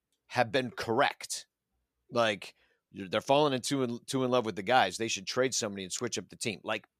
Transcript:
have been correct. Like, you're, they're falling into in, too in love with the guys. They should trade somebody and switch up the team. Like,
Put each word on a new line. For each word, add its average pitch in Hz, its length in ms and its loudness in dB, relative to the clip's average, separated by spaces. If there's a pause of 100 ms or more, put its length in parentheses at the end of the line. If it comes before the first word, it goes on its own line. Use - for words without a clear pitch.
(280)
have 120 240 0
been 127 180 0
correct. - 760 -2 (640)
Like, 110 440 0 (360)
you're, 95 180 -12
they're 110 120 0
falling 143 340 4
into 131 280 -2
in, 120 240 -4
too 131 180 0
in 123 60 0
love 123 160 4
with 98 100 -4
the 101 60 -8
guys. 104 360 4
They 113 100 -2
should 98 180 -6
trade 127 280 0
somebody 98 300 -4
and 90 80 -12
switch 120 260 -6
up 92 100 -10
the - 80 -20
team. 104 280 -6
Like, 107 220 -6 (120)